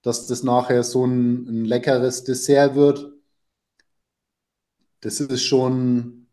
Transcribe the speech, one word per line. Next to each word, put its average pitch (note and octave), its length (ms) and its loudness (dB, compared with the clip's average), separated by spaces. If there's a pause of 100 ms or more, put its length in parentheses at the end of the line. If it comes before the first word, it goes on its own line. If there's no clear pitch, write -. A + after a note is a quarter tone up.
dass - 240 -4
das B2 160 -6
nachher B2 400 2
so B2+ 220 -2
ein, B2 420 -2
ein A2+ 180 -6
leckeres B2+ 580 0
Dessert C#3 520 2
wird, C#3+ 360 2 (1900)
das A2 220 -8
ist C3 220 -6
schon, B2+ 880 0